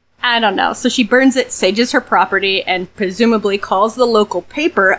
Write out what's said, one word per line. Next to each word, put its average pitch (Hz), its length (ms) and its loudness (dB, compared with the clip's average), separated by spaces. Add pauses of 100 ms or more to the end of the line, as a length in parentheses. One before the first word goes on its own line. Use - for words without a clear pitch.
(240)
I 240 160 0
don't 208 160 0
know. 180 180 0
So 247 160 -4
she 247 140 0
burns 254 340 2
it, 240 140 -2
sages 208 400 0
her 262 100 0
property, 190 600 0
and 180 320 -4
presumably 202 640 0
calls 202 360 -2
the 254 120 0
local 208 340 0
paper. 247 580 0